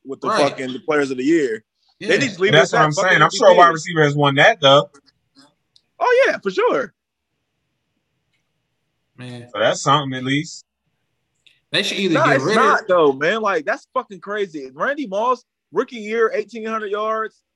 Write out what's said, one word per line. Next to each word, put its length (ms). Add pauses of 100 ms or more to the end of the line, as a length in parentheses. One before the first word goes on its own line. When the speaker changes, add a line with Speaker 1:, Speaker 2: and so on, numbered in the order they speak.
Speaker 1:
with 160
the 60
Speaker 2:
Right. 220
Speaker 1:
fucking, 240
the 80
players 280
of 80
the 60
year. 400 (340)
Speaker 2:
Yeah. 120
Speaker 1:
They 100
need 160
to 60
leave 120
it 40
Speaker 3:
That's 160
Speaker 1:
at 40
Speaker 3:
what 40
Speaker 1:
that. 40
Speaker 3:
I'm 80
Speaker 1:
Fuck 120
Speaker 3:
saying. 140
Speaker 1:
the 60
Speaker 3:
I'm 60
sure 200
a 40
wide 140
Speaker 1:
M 0
V 20
P. 20
Speaker 3:
receiver 300
has 120
won 200
that, 260
though. 300 (1120)
Speaker 1:
Oh, 240
yeah, 120
for 120
sure. 420 (2250)
Speaker 2:
Man. 360
Speaker 3:
So 60
that's 220
something, 360
at 60
least. 420 (1040)
Speaker 2:
They 120
should 160
either 160
Speaker 1:
Nah, 100
Speaker 2:
get 120
Speaker 1:
it's 80
Speaker 2:
rid 100
Speaker 1:
not, 260
Speaker 2:
of 60
Speaker 1:
though, 260
man. 280
Like, 240
that's 280
fucking 260
crazy. 540
Randy 340
Moss, 380 (260)
rookie 260
year, 360
eighteen 320
hundred 260
yards. 520 (120)